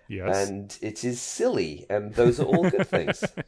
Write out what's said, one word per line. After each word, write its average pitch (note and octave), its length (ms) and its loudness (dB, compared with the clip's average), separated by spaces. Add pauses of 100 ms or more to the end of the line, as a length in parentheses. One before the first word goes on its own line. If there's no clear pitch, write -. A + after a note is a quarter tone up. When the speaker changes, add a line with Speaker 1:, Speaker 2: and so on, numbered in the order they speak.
Speaker 1:
Yes. G2 400 -2
Speaker 2:
and G2+ 320 -10
it G#2+ 240 -6
is B2 160 -2
silly, A#2+ 680 -2
and G#2 240 -2
those - 260 6
are C#3+ 60 2
all F3 240 4
good F#3+ 160 2
things. - 360 -2 (260)